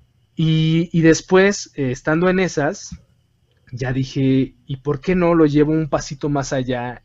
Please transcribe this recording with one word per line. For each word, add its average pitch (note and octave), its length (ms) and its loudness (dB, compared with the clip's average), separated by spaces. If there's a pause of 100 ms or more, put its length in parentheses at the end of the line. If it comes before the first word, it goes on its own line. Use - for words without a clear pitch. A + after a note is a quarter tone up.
(340)
Y, D#3+ 580 0
y E3+ 100 2
después, F#3 720 2
eh, C3+ 180 -2
estando D#3+ 380 -2
en F#3 100 0
esas, E3 500 -4 (840)
ya B2+ 200 -6
dije, C3 640 -2 (100)
"¿Y C#3 120 -10
por D3 220 -4
qué F#3 160 -2
no E3+ 180 2
lo D#3+ 120 6
llevo D3 260 2
un D#3 180 0
pasito D3 400 -4
más C#3 240 -4
allá? B2 500 -6